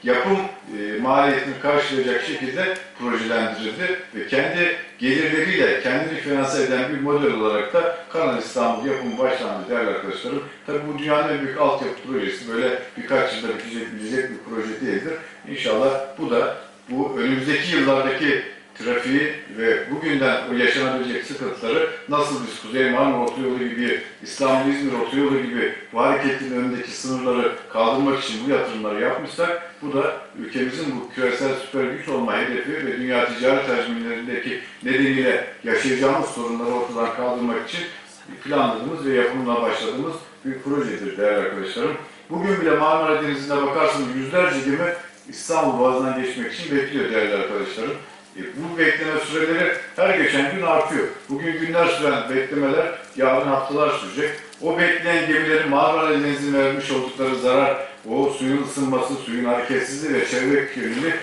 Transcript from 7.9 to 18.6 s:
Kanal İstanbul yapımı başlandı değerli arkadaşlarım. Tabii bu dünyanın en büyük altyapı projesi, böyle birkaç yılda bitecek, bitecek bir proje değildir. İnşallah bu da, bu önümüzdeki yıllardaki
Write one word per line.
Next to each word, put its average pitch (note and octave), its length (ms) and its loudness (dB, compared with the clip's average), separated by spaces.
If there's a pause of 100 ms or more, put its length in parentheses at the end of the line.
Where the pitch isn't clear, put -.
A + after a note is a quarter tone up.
Kanal C#3 280 0
İstanbul A#2 500 -2
yapımı B2 300 -2
başlandı A#2+ 520 0
değerli A#2 200 0
arkadaşlarım. A#2 540 -4 (220)
Tabii D3 140 -2 (140)
bu C#3 60 -6
dünyanın D3 380 2
en C#3 80 -2
büyük C3+ 160 -2
altyapı C3+ 340 2 (120)
projesi, A#2 460 -4
böyle B2 260 0 (180)
birkaç A#2+ 380 0
yılda A2+ 120 -6 (100)
bitecek, A2+ 380 -8
bitecek B2 340 -4
bir G#2 80 -10 (120)
proje A2 320 -4
değildir. A#2+ 320 -2 (360)
İnşallah C3+ 560 2 (120)
bu A#2+ 140 -2
da, - 240 2 (340)
bu C3 300 -2
önümüzdeki C3+ 560 0
yıllardaki C3+ 680 2 (400)